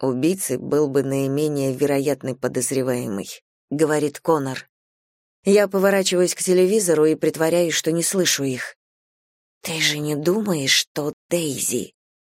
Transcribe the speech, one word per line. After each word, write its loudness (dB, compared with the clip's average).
убийцей 0
был 0
бы 0
наименее -2
вероятный -2
подозреваемый", -4
говорит 0
Коннор. -2
Я 4
поворачиваюсь 2
к -8
телевизору 4
и 4
притворяюсь, 0
что -2
не 0
слышу 0
их. -6
"Ты -6
же 0
не -2
думаешь, 0
что -2
Дейзи?" -4